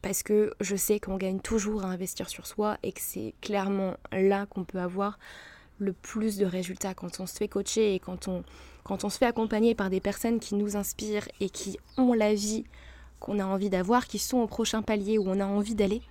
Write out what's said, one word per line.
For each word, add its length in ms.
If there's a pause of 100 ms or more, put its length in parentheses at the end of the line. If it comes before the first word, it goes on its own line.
Parce 220
que 360
je 160
sais 240
qu'on 180
gagne 220
toujours 460
à 20
investir 400
sur 200
soi 360
et 80
que 100
c'est 380
clairement 560 (160)
là 340
qu'on 200
peut 140
avoir 400 (580)
le 160
plus 440
de 80
résultats 480
quand 260
on 80
se 100
fait 100
coacher 480
et 40
quand 280
on, 160 (400)
quand 220
on 40
se 80
fait 80
accompagner 480
par 160
des 120
personnes 380
qui 160
nous 200
inspirent 520 (120)
et 100
qui 280 (200)
ont 160
la 200
vie 320 (540)
qu'on 200
a 60
envie 240
d'avoir, 380
qui 120
sont 200
au 80
prochain 340
palier 360
où 100
on 120
a 60
envie 300
d'aller. 360